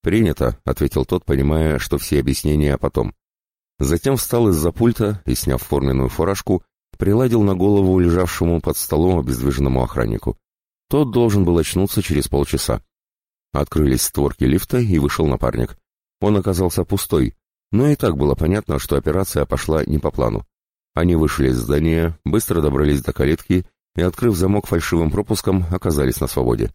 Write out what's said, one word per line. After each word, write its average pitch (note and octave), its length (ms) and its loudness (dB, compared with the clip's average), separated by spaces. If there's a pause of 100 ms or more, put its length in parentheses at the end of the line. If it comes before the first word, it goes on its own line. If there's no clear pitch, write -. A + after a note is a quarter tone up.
"Принято", F2 600 0
ответил C2+ 400 0
тот, - 200 -2
понимая, D2+ 540 2
что C#2 200 -4
все C#2+ 220 0
объяснения C#2+ 560 0
потом. B1 380 -4 (640)
Затем E2+ 380 0
встал A#2 320 0
из-за E2 240 2
пульта A2+ 520 0
и, B1+ 100 -2
сняв - 280 -2
форменную C2+ 460 0
фуражку, F#2 540 -2 (360)
приладил A2+ 440 2
на G2 120 2
голову F#2+ 440 4
лежавшему E2+ 600 2
под - 160 -4
столом E2+ 440 0
обездвиженному C2 600 0
охраннику. A1 540 -4 (520)
Тот C#3 220 0
должен G#2 340 2
был E2+ 140 4
очнуться F2+ 440 0
через C#2+ 260 -2
полчаса. - 540 -2 (680)
Открылись C#2+ 500 0
створки C#2 420 -2
лифта, D#2 340 0
и G#2 200 2
вышел C#2+ 280 0
напарник. A#1+ 520 -2 (420)
Он G#2 160 2
оказался F#2 480 0
пустой, C#2 520 -2 (340)
но B2+ 180 2
и D3 80 2
так F2 200 0
было C#2 180 2
понятно, E2 440 -2
что - 180 -2
операция D#2 500 -2
пошла - 380 -2
не D2+ 140 -2
по D2 120 -2
плану. A1 360 -4 (480)
Они E2+ 200 2
вышли D2 340 2
из B1 100 0
здания, D#2+ 680 0
быстро E2+ 360 0
добрались D2 420 2
до - 100 -6
калитки E2+ 540 0 (280)
и, E2+ 80 -2
открыв F#2+ 340 0
замок F#2+ 300 0
фальшивым E2 440 0
пропуском, G2 600 -2
оказались D2 500 -2
на C2+ 60 -2
свободе. A#1 480 -2